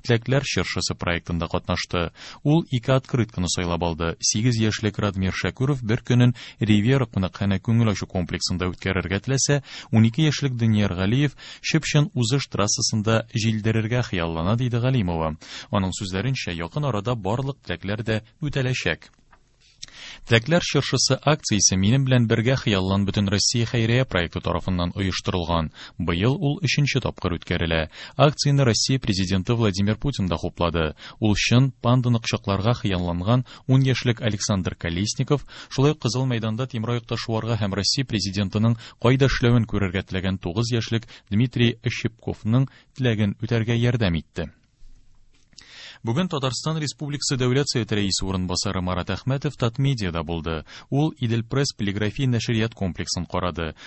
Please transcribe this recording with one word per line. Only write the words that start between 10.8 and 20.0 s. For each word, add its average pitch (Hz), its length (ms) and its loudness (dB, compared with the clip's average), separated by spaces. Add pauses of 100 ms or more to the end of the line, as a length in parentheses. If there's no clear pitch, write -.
Галиев 123 380 2 (260)
Чепчен 151 540 2
узыш 127 340 0
трассасында 110 840 0
җилдерергә 110 640 0
хыяллана, 85 560 0
диде 120 240 0
Галимова. 87 540 0 (340)
Аның 95 240 0
сүзләренчә, 95 640 -4
якын 107 320 -4
арада 107 260 -2
барлык 120 540 -4
теләкләр 101 400 -4
дә 110 140 0 (180)
үтәләчәк. 127 720 -2 (1160)